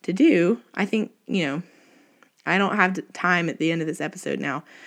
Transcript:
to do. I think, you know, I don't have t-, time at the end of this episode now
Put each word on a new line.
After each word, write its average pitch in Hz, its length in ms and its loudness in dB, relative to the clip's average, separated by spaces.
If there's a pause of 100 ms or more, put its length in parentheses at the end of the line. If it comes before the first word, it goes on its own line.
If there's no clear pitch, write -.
to - 100 -6
do. 190 480 4 (140)
I 190 100 -2
think, 214 280 -2 (140)
you 165 200 -2
know, 143 160 -4 (840)
I 175 140 0
don't 196 160 2
have 190 200 2
t-, 170 80 -6 (100)
time 175 360 0
at 147 100 -6
the 160 120 0
end 170 100 -2
of 156 60 -2
this 180 140 -6
episode 147 400 -6
now 139 240 -6 (220)